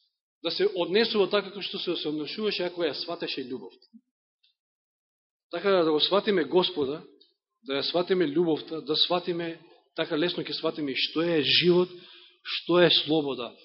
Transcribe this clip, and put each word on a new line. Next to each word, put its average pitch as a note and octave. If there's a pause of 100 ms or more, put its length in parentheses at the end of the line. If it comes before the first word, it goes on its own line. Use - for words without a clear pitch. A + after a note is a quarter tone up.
(420)
да E3
се F#3
однесува F#3+
така G3
како F3+
што -
се E3
однесуваше F3+
ако F3
ја C#3
сватеше D#3+
љубовта. - (1600)
Така F3
да E3
го D3+
сватиме G3
Господа, D3 (600)
да C3+
ја C3
сватиме F3
љубовта, D#3+
да D3+
сватиме, E3+ (360)
така D#3+
лесно E3
ќе D3+
сватиме D#3
и -
што D#3
е E3
живот, F3 (540)
што -
е E3
слобода, C#3 (100)